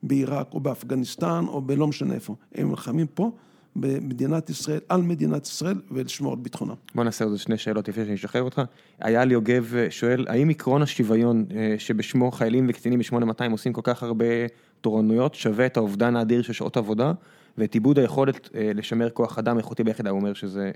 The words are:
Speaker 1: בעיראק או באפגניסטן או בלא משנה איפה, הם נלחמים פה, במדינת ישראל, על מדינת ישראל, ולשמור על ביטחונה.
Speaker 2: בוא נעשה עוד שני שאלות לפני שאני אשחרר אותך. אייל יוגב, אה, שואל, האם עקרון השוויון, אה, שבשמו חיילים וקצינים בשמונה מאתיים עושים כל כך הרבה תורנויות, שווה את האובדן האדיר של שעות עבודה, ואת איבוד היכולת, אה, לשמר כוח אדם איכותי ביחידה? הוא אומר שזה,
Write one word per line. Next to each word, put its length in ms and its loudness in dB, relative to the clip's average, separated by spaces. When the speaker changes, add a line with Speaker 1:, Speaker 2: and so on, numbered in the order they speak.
Speaker 1:
בעיראק 500 -2
או 60 -4
באפגניסטן 880 -2
או 140 -6
בלא 260 2
משנה 260 -2
איפה, 220 -8
הם 140 0
נלחמים 380 -2
פה, 240 -2
במדינת 760 -2
ישראל, 300 -4
על 120 4
מדינת 440 0
ישראל, 360 -4
ולשמור 420 -4
על 60 -6
ביטחונה. 340 -8
Speaker 2:
בוא 80 0
נעשה 220 -2
עוד 120 0
שני 200 -2
שאלות 300 -4
לפני 180 -4
שאני 100 -4
אשחרר 280 -4
אותך. 180 -2
אייל 280 4
יוגב, 440 2
אה, 140 2
שואל, 400 0
האם 200 4
עקרון 320 2
השוויון, 640 2
אה, 220 0
שבשמו 540 0
חיילים 380 2
וקצינים 300 0
בשמונה 260 0
מאתיים 260 -2
עושים 220 -2
כל 100 -6
כך 200 0
הרבה 220 0
תורנויות, 540 2
שווה 300 2
את 120 0
האובדן 380 2
האדיר 260 2
של 120 -4
שעות 240 -4
עבודה, 360 0
ואת 180 0
איבוד 240 4
היכולת, 560 0
אה, 200 -2
לשמר 340 -2
כוח 300 -2
אדם 180 0
איכותי 260 -4
ביחידה? 260 0
הוא 100 0
אומר 140 -2
שזה, 420 -6